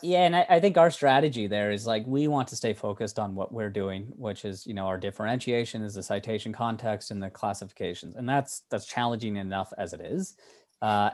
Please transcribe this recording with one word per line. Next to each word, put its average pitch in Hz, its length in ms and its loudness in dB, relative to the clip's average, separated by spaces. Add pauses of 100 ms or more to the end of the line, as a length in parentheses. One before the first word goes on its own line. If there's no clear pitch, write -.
yeah, 180 240 4
and 170 100 6
I, 175 140 6
I 170 100 8
think 190 160 6
our 165 140 10
strategy 135 560 4
there 104 240 2
is, 104 160 -2
like, 110 200 0
we 143 220 2
want 139 200 0
to 123 80 -10
stay 110 180 0
focused 104 440 -6
on 101 180 -4
what 98 160 -6
we're 110 180 -4
doing, 98 460 -4
which 107 280 -8
is, 95 220 -8
you 110 80 -8
know, 95 120 -4
our 92 120 -2
differentiation 117 840 -2
is 104 120 -8
the 95 80 -8
citation 107 500 -4
context 110 580 -4
and 101 120 -6
the 95 80 -6
classifications. 98 840 -8
And 123 120 -6
that's, 135 400 -2
that's - 160 -4
challenging 117 520 -2
enough 95 420 -4
as 87 140 -6
it 82 80 -12
is. 107 340 -6 (480)
Uh, 104 320 4